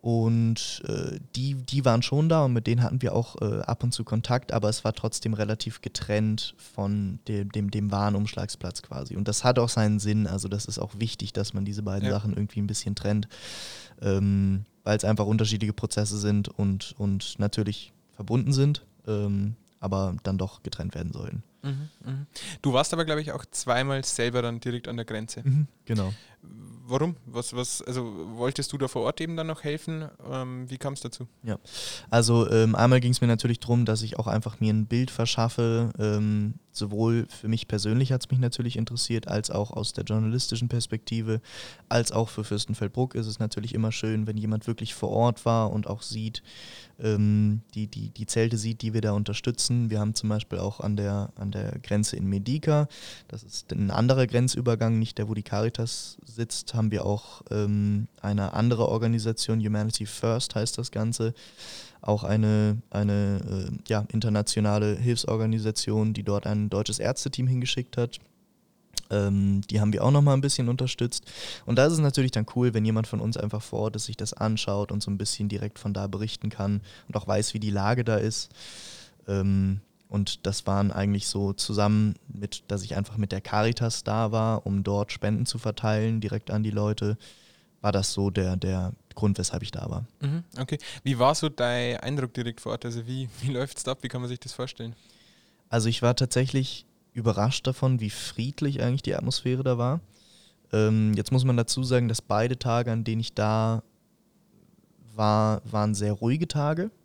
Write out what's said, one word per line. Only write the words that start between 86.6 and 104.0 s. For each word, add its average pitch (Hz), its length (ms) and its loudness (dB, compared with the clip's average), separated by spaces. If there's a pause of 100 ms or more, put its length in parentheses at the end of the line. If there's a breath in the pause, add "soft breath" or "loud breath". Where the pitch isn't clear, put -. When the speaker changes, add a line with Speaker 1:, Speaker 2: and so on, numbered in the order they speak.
Speaker 1:
die 107 80 0
Leute, 104 480 0 (640 loud breath)
war 104 120 0
das 98 200 2
so 98 180 0
der, 92 260 0
der 92 360 -2 (220)
Grund, 101 240 2
weshalb - 240 -4
ich 104 80 -8
da - 180 -8
war. - 160 -4 (160)
Speaker 2:
Mhm, 147 220 -2 (180)
okay. 139 180 -4 (260 loud breath)
Wie 135 140 0
war 131 160 6
so 156 140 0
dein 120 500 0
Eindruck 131 360 -4
direkt 117 260 -6
vor 110 120 -6
Ort? 117 120 -8
Also 117 220 -6
wie, 131 220 -6 (120)
wie 131 120 -2
läuft's 131 320 -4
da 127 80 -2
ab? 135 100 -6
Wie 127 60 -8
kann 123 120 -6
man 123 80 -6
sich 123 120 -8
das - 120 -14
vorstellen? 117 420 -8 (720 soft breath)
Speaker 1:
Also 113 200 2
ich 117 140 0
war 120 140 6
tatsächlich 131 720 0 (260)
überrascht 110 540 2
davon, 127 340 2
wie 104 100 -2
friedlich 139 720 -4
eigentlich 123 200 2
die - 120 0
Atmosphäre 127 500 0
da 127 120 2
war. 123 240 2 (720 soft breath)
Ähm, 107 420 6
jetzt 110 180 0
muss 127 120 4
man 127 120 4
dazu 120 280 0
sagen, 123 240 4
dass 117 140 -2
beide 117 360 2
Tage, 120 340 2
an 113 120 0
denen 113 160 0
ich - 140 -6
da 110 480 2 (1300)